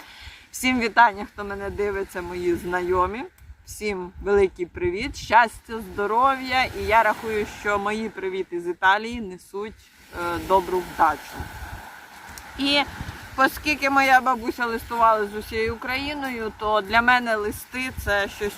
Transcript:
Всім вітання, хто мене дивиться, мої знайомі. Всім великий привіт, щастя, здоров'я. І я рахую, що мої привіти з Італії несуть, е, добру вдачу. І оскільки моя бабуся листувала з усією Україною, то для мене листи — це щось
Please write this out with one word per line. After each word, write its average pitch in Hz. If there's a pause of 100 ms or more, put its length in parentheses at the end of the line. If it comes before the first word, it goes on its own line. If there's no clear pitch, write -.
(520)
Всім 254
вітання, 214
хто 208
мене 202
дивиться, 190
мої 175
знайомі. 180 (440)
Всім 190 (120)
великий 190
привіт, 180
щастя, -
здоров'я. 254
І 196
я 220
рахую, 214 (140)
що 208
мої 214
привіти 185
з 170
Італії 208
несуть, 196
е, - (100)
добру 180 (100)
вдачу. 156 (1200)
І 277 (560)
оскільки 277
моя 269
бабуся 240
листувала 226
з 202
усією 220
Україною, 262
то 214
для 214
мене 240
листи — 226 (120)
це 202
щось 202